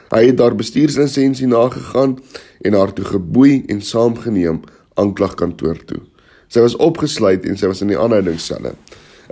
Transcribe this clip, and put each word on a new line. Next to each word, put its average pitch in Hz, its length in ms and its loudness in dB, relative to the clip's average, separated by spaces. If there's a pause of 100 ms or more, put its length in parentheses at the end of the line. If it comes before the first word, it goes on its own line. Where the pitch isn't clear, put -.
Hy 113 160 4
het 127 140 4
haar 120 160 4
bestuurslisensie 135 920 0
nagegaan 123 720 0 (440)
en 104 120 0
haar 98 200 2
toe 95 120 -8
geboei 123 640 2
en 104 140 -6
saamgeneem 110 800 -2 (320)
aanklagkantoor 92 920 -2
toe. - 160 -10 (460)
Sy - 120 0
was 117 160 4
opgesluit 113 680 0
en 98 120 -4
sy 98 100 -2
was 92 140 -4
in 101 60 -2
die 98 120 0
aanhoudingsselle. 92 720 -2 (580)